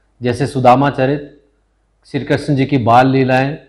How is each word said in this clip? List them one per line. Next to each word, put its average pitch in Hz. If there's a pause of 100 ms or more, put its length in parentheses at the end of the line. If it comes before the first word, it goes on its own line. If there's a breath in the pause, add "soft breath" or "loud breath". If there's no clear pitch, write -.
(220)
जैसे 123
सुदामा 127
चरित, 139 (720)
श्री 139
कृष्ण 143
जी 131
की 143
बाल 117
लीलाएं 135 (120)